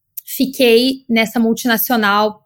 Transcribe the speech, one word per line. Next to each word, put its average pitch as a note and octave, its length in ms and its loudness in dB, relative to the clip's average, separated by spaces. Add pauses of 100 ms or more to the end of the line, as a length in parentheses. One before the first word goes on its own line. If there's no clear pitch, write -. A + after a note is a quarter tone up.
(300)
fiquei B3+ 760 0
nessa A3+ 320 0
multinacional A3 1040 0